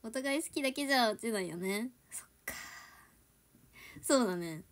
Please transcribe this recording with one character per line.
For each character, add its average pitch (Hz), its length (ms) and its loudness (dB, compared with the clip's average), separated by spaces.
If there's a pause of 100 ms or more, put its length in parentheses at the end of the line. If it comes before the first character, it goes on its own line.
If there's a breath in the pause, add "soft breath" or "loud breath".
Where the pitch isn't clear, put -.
お 233 80 -10
互 269 300 0
い 320 40 -2
好 - 60 -8
き 311 120 -2
だ 269 100 2
け 285 160 -2
じ 277 80 4
ゃ 240 160 6
落 202 80 -4
ち 226 100 -2
な 208 120 0
い 175 80 -2
よ 160 80 -6
ね。 202 340 -2 (180)
そ - 140 -12
っ - 40 -20 (180)
か。 - 80 -6 (1500 loud breath)
そ 269 220 6
う 220 40 4
だ 185 100 0
ね。 170 340 -6